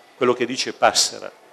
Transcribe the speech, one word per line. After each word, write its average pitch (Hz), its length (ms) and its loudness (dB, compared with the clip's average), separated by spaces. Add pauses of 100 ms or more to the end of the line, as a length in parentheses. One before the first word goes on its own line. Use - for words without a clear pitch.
(160)
quello 123 180 2
che 123 120 0
dice 120 280 -6
Passera, 104 580 0 (220)